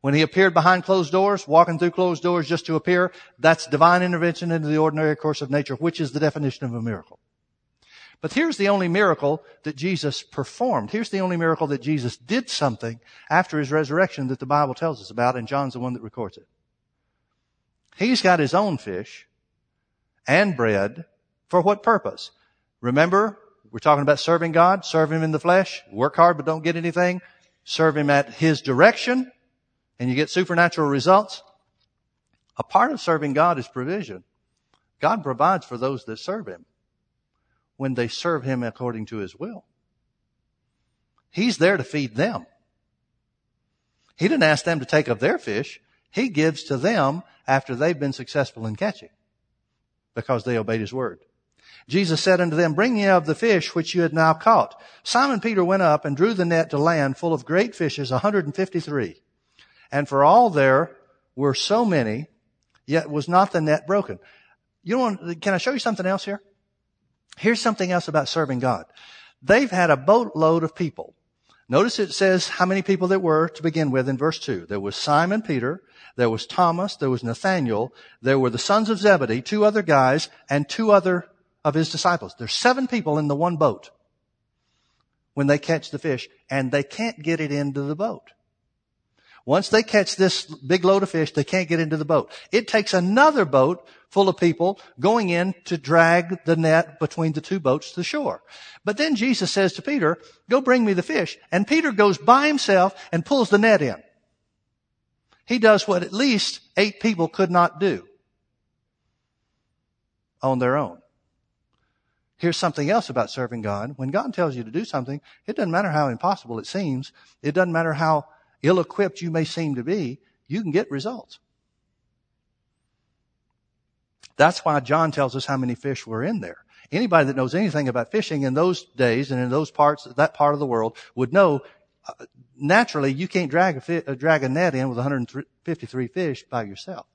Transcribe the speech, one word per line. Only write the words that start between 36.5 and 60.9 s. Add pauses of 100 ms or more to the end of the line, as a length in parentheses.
when
they
serve
him
according
to
his
will. (1600)
He's
there
to
feed
them. (1700)
He
didn't
ask
them
to
take
of
their
fish. (300)
He
gives
to
them (220)
after
they've
been
successful
in
catching (1040)
because
they
obeyed
his
word. (680)
Jesus
said
unto
them,
"Bring
ye
of
the
fish
which
you
had
now
caught." (220)
Simon
Peter
went
up
and
drew
the
net
to
land
full
of
great
fishes,
a
hundred
and
fifty-three. (720)
And
for
all
there (400)